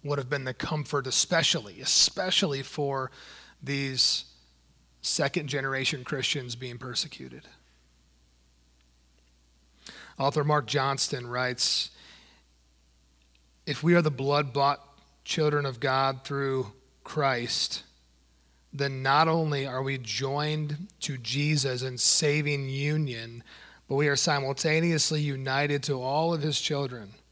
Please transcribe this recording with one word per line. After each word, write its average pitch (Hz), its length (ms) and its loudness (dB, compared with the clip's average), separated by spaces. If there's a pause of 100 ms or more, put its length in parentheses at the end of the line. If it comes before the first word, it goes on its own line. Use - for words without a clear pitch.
Would 143 140 0
have 127 100 -4
been 135 160 -2
the 127 80 -2
comfort 143 540 -2
especially, 127 720 0
especially 180 800 2
for 135 480 -2 (520)
these 135 640 0 (760)
second 147 480 0
generation 135 560 -2
Christians 127 520 -4
being 123 200 -10
persecuted. 127 720 -8 (2750)
Author 143 260 2
Mark 147 220 2
Johnston 135 600 -2
writes, 123 640 -2 (1700)
"If 143 180 -6
we 170 120 6
are 175 80 8
the 151 80 2
blood-bought 139 720 2 (400)
children 147 400 2
of 123 160 -6
God 135 440 2
through 135 500 -2 (300)
Christ, 131 800 -2 (840)
then 135 320 -4
not 143 260 6
only 151 380 2
are 131 160 -4
we 135 160 -2
joined 147 880 -2 (120)
to 135 160 -4
Jesus 131 680 0
in 127 140 -6
saving 143 720 2
union, 135 720 -2 (460)
but 139 80 0
we 147 120 4
are 139 80 2
simultaneously 156 1040 2
united 139 640 0
to 131 160 -2
all 151 340 2
of 147 80 -2
his 151 180 0
children. 123 540 -4 (180)